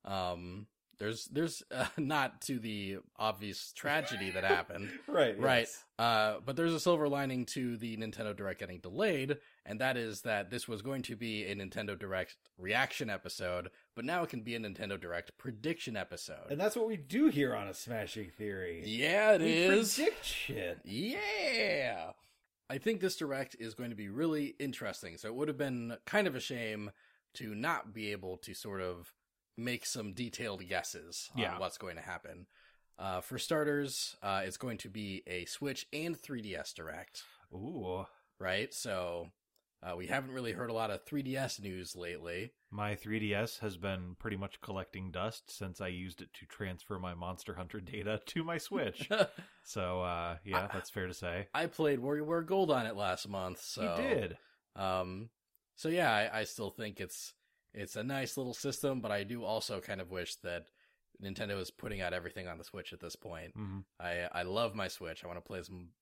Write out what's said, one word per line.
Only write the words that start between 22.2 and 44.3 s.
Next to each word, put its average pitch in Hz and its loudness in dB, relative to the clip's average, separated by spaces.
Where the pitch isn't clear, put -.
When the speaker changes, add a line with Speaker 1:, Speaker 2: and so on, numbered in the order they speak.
Speaker 1:
I 135 -2
think 214 2
this 185 2
Direct 135 -2
is 113 -6
going 120 -4
to 107 -6
be 101 -6
really 147 2
interesting, 107 -4
so 110 -8
it 113 -4
would 147 2
have 143 -2
been 123 0
kind 202 4
of 135 0
a - -2
shame 107 -4
to 107 -6
not 120 0
be 107 -2
able 92 -4
to - -12
sort 98 -6
of 90 -4
make 120 -4
some 104 -4
detailed 104 -4
guesses 85 -4
on 120 2
Speaker 2:
Yeah. 95 0
Speaker 1:
what's 92 -2
going 90 -6
to 80 -10
happen. 87 -10
Uh, 92 -2
for 131 -8
starters, 147 2
uh, 98 2
it's 92 -4
going 117 -4
to - -10
be 98 -6
a 90 -2
Switch - -4
and 160 -2
three 127 -6
D 101 -6
S - -6
Direct. 80 -10
Speaker 2:
Ooh. 95 -4
Speaker 1:
Right? 95 2
So, 87 -2
uh, 87 -6
we 90 -6
haven't 131 -2
really 127 -2
heard 117 -2
a 113 -2
lot 110 0
of 95 -4
three 143 -2
D 131 -2
S 135 -2
news 92 -8
lately. 87 -6
Speaker 2:
My 104 -2
three 110 -2
D 104 2
S 110 0
has 101 -4
been 90 -4
pretty 104 -2